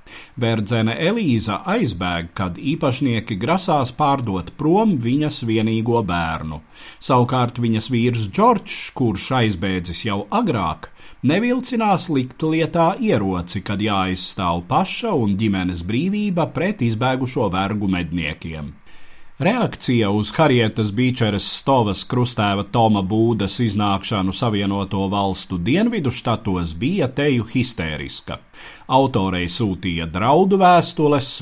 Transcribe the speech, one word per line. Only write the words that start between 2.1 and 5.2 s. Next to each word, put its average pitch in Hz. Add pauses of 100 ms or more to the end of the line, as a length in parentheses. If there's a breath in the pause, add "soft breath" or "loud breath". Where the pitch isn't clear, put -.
kad 90
īpašnieki 127
grasās 143
pārdot 120
prom 190
viņas 131